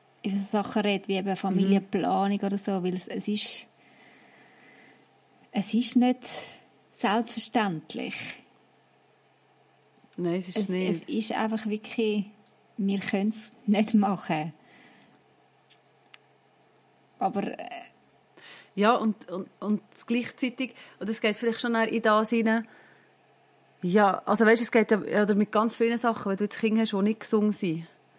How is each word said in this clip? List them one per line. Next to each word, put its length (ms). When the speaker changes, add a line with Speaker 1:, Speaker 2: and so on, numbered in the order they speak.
Speaker 1:
über 120
so 80
Sachen 380
redet, 260
wie 100
eben 180
Familienplanung 1040
Speaker 2:
Mhm. 60
Speaker 1:
oder 120
so, 260
weil 120
es, 120
es 200
ist, 400
es 220
ist 220
nicht 320
selbstverständlich. 1200
Speaker 2:
Nein, 180
es 140
ist 80
Speaker 1:
Es, 120
Speaker 2:
nicht. 200
Speaker 1:
es 180
ist 240
einfach 340
wirklich, 600
wir 220
können's 540
nicht 280
machen. 580
Aber, 240
äh, 220
Speaker 2:
Ja, 200
und, 340
und, 200
und 220
gleichzeitig, 680
und 100
es 100
geht 160
vielleicht 260
schon 140
eher 160
in 100
das 280
hinein, 380
ja, 440
also 200
weisst, 160
es 100
geht 200
ja, 140
ja, 180
oder 120
mit 160
ganz 240
vielen 220
Sachen, 320
wenn 80
du 80
jetzt 140
Kinder 220
hast, 120
die 80
nicht 200
gesund 340
sind. 320